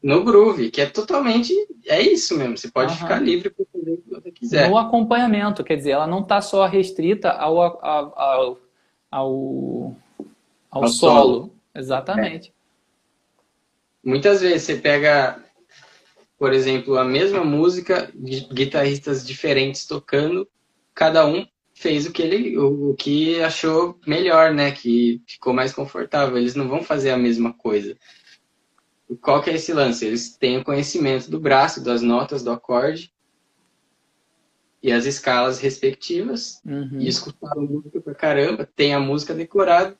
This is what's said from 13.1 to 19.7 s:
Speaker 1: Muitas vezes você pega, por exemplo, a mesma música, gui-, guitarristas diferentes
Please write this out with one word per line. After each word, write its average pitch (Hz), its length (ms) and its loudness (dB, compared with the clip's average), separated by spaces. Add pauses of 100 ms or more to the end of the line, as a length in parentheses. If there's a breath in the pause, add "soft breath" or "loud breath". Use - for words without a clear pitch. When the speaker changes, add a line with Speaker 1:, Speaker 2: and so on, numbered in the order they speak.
Speaker 1:
Muitas 185 360 4
vezes 175 220 2
você 156 120 -4
pega, 143 680 2 (960 soft breath)
por 135 140 0
exemplo, 131 460 0
a 127 80 2
mesma 180 400 0
música, 175 680 0
gui-, 131 380 -10
guitarristas 139 760 -2
diferentes 139 600 -2